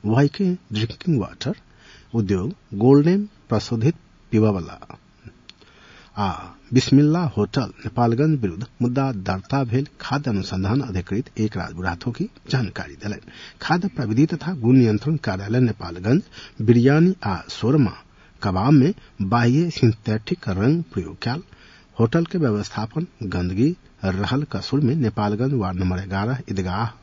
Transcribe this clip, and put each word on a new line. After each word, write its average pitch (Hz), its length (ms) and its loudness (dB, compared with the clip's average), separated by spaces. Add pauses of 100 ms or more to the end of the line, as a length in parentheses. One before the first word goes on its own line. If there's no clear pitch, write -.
वाईके 147 500 2 (200)
ड्रिंकिंग 113 480 -2
वाटर - 340 -6 (580)
उद्योग, 101 400 0 (220)
गोल्डन 147 520 6 (220)
प्रशोधित 117 460 0 (360)
पीबयवला 104 480 2 (1400)
आ 98 160 -2 (420)
बिस्मिल्ला 147 480 4 (140)
होटल 104 420 -2
नेपालगंज 123 640 0
विरुद्ध 95 240 -6 (160)
मुद्दा 131 300 -2 (120)
दर्ता 98 400 -4
भेल 127 240 -2 (140)
खाद्य 139 280 -4
अनुसंधान 98 520 -2
अधिकृत 101 560 -6
एक 107 200 -2
राज 85 160 -8
बुढ़ाथो 87 380 -6
की 170 180 -6 (200)
जानकारी 95 460 -4
देलनि। 101 360 -12 (300)
खाद्य 175 260 0
प्रविधि 123 380 0
तथा 165 300 -6
गुण 123 220 4
नियंत्रण 120 460 2
कार्यालय 101 380 -2
नेपालगंज 104 640 0 (380)
बिरयानी 135 520 6 (100)
आ 95 140 -2 (140)
शोरमा 123 420 0 (480)
कबाब 101 320 0
में 151 200 6 (300)
बाह्य 120 460 2
सिंथेटिक 110 800 -2
रंग 123 340 0
प्रयोग 85 400 -10
कयल, 131 200 -4 (540)
होटल 135 280 2
के 185 120 -6
व्यवस्थापन 113 720 -2 (180)
गंदगी 92 500 -2 (300)
रहल 98 380 -2
कसूर 120 360 -4
में 139 160 2
नेपालगंज 110 580 0
वार्ड 92 260 -2
नंबर 92 280 0
ग्यारह 107 420 -4
ईदगाह 98 400 -4 (140)